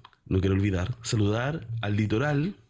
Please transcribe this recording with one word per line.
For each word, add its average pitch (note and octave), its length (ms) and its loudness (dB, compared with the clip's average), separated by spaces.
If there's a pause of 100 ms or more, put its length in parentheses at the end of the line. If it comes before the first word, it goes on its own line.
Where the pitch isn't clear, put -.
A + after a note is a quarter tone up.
(260)
no F#2+ 160 2
quiero G2 140 2
olvidar, G2+ 460 0
saludar A#2 640 0 (160)
al G#2 140 -2
litoral C#3 600 0 (140)